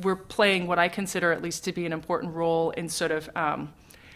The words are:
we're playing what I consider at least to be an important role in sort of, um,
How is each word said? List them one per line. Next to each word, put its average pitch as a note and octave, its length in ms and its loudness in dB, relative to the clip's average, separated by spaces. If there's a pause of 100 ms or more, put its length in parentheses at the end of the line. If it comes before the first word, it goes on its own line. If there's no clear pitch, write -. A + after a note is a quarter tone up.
we're F#3 140 2
playing F#3+ 520 2
what F3 120 2
I F3 80 6
consider F3+ 440 0
at D#3 100 0
least E3+ 240 -6
to F#3 60 -4
be F3 140 -2
an E3 80 -2
important D#3+ 400 -2
role E3 380 2
in E3 180 -6
sort D#3+ 220 -2
of, D#3 240 -4
um, D3 360 -2 (440)